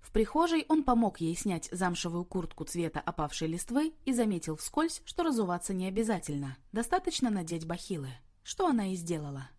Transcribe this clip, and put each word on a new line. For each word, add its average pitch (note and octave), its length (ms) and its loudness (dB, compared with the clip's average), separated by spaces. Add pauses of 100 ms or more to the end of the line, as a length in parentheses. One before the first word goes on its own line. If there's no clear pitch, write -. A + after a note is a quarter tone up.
В - 120 -20
прихожей D#4+ 560 4
он D#4 160 4
помог A#3 360 4
ей E3 140 0
снять E3+ 380 -2
замшевую F3 520 0
куртку E3 400 -4
цвета D#3+ 360 -2
опавшей D#3+ 480 -2
листвы A#3+ 440 0 (120)
и C4+ 80 0
заметил G3 440 0
вскользь, - 480 -2
что - 200 -2
разуваться G3 500 2
не F#3 140 0
обязательно, E3+ 680 -2 (160)
достаточно C4 560 0
надеть E3+ 380 -2
бахилы, E3 420 -4 (360)
что - 240 0
она G#3+ 240 2
и - 20 0
сделала. D3+ 640 -4